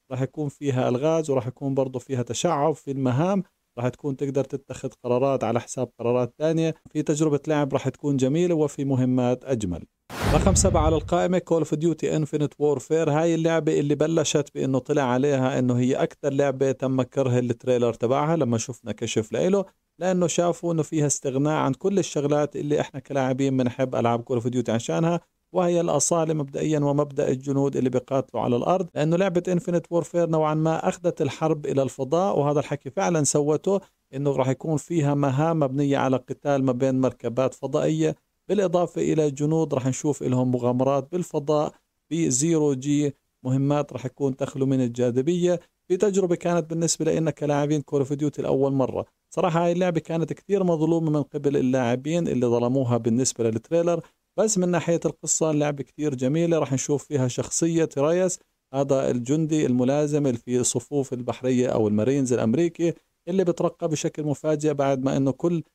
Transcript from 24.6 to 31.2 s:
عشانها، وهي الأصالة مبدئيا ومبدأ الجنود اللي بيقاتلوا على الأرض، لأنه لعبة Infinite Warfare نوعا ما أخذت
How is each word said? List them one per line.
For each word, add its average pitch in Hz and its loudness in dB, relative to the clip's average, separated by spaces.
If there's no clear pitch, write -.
عشانها، 165 -2
وهي 175 2
الأصالة 160 0
مبدئيا 151 -2
ومبدأ 143 0
الجنود 139 0
اللي 127 2
بيقاتلوا 127 -2
على 120 2
الأرض، 175 0
لأنه 156 0
لعبة 180 0
Infinite 170 -2
Warfare 165 -4
نوعا 156 2
ما 160 0
أخذت 175 -2